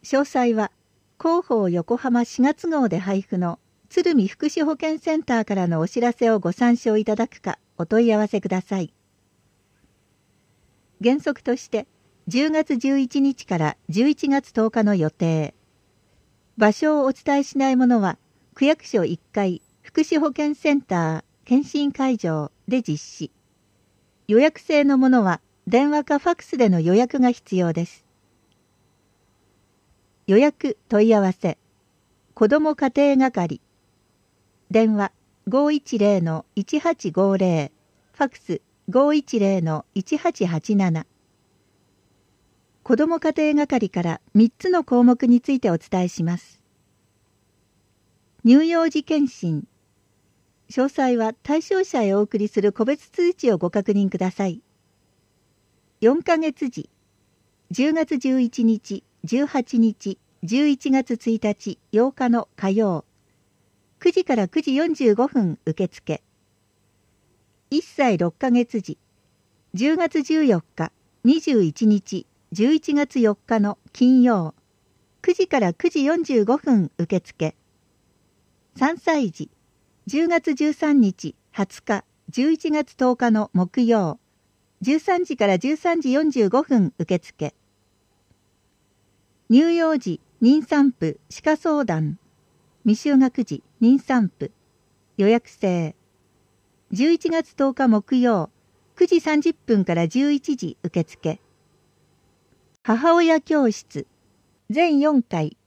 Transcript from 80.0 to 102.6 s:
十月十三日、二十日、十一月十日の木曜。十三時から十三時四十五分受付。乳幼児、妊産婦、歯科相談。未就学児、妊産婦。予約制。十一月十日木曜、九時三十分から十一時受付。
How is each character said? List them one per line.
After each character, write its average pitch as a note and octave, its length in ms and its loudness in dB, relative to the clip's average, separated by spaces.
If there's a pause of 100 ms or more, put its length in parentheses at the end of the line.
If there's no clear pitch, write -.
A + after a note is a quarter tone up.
十 D#4+ 200 0
月 E4 260 0
十 D4 200 -2
三 D4 260 2
日、 F#3+ 360 0 (160)
二 G3 140 -4
十 - 160 -20
日、 - 220 -4 (260)
十 C#4 220 0
一 D#4+ 180 -4
月 D4+ 260 -4
十 B3+ 200 0
日 A#3+ 160 0
の G#3+ 220 0
木 F3+ 280 -2
曜。 G#3+ 380 0 (600)
十 C4+ 180 0
三 F4+ 240 -2
時 C#4+ 140 -6
か G#3 100 2
ら F#3+ 100 2
十 C#4 200 -4
三 E4+ 240 -2
時 B3+ 100 -2
四 D4+ 180 2
十 A#3 200 0
五 B3 120 2
分 G#3+ 380 0
受 F3+ 180 -2
付。 - 380 -10 (1900)
乳 D#4 240 6
幼 D#4+ 240 0
児、 F#3 220 -6 (220)
妊 C4+ 220 4
産 C#4 280 2
婦、 E3 260 -6 (120)
歯 - 120 -20
科 D#4 140 0
相 D4+ 300 -2
談。 D#3+ 340 -4 (640)
未 G#3+ 120 2
就 C#4+ 220 0
学 C4 260 2
児、 D3 200 -10 (180)
妊 B3 160 4
産 A#3+ 320 -2
婦。 - 220 -12 (680)
予 G3 100 2
約 A#3 220 2
制。 F3 460 -4 (960)
十 C4+ 220 0
一 D#4+ 160 -2
月 E4 260 -4
十 C4+ 180 -2
日 C4 140 0
木 A3 300 0
曜、 A#3 340 0 (440)
九 F4+ 120 2
時 E4+ 140 2
三 D4+ 200 0
十 E4 120 0
分 G3+ 320 0
か E3+ 100 -2
ら E3+ 120 0
十 C#4 260 0
一 C#4+ 220 -4
時 - 280 -12
受 E3+ 200 -4
付。 - 360 -8 (1400)